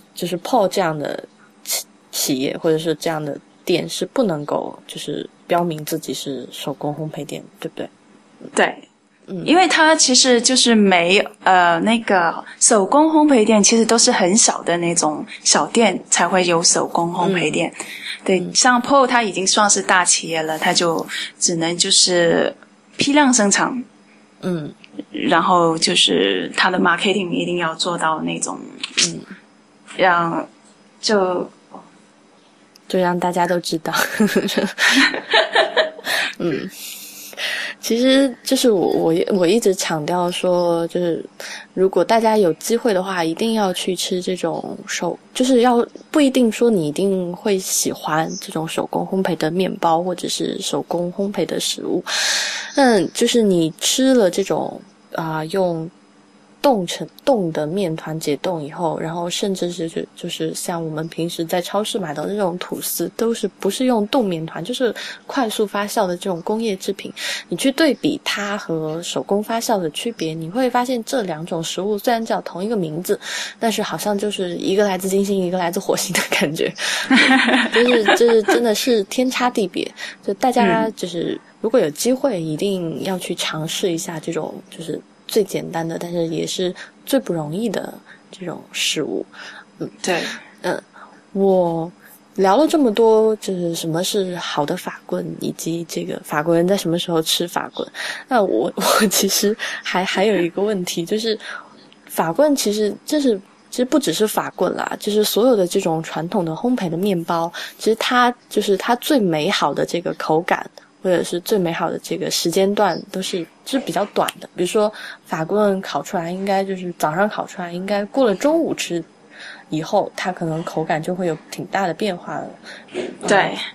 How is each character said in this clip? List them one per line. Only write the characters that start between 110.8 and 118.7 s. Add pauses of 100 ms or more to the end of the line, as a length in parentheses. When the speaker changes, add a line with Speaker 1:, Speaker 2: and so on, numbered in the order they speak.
Speaker 1:
或
者
是
最
美
好
的
这
个
时
间
段 (100)
都
是， (200)
是
比
较
短
的。
比
如
说 (340)
法
棍
烤
出
来，
应
该
就
是
早
上
烤
出
来，
应
该
过
了
中
午